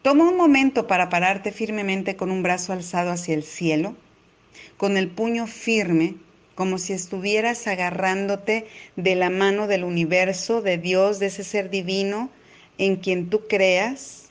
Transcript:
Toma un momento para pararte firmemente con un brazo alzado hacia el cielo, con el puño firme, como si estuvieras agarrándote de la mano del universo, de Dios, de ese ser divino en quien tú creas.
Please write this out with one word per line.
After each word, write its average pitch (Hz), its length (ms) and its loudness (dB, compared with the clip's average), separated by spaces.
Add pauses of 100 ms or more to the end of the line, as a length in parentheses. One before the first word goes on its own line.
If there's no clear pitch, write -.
Toma 302 280 6
un 359 80 2
momento 269 480 4
para 180 240 2
pararte 190 420 0
firmemente 196 640 -2
con 190 140 -4
un 185 140 -2
brazo 180 300 -2
alzado 175 380 -4
hacia 175 240 -2
el 151 80 -2
cielo, 165 520 -2 (800)
con 196 200 2
el 185 120 0
puño 226 380 -4
firme, 190 680 0 (400)
como 185 220 -2
si 180 160 -6
estuvieras 208 760 -2
agarrándote 196 1000 -2 (280)
de 185 200 2
la 180 140 2
mano 196 360 2
del 196 180 0
universo, 180 800 0
de 185 160 0
Dios, 185 420 2
de 196 80 -2
ese 190 160 -8
ser 190 260 -4
divino 196 600 -2 (480)
en 190 200 2
quien 185 320 -2
tú 214 180 -2
creas. 196 840 0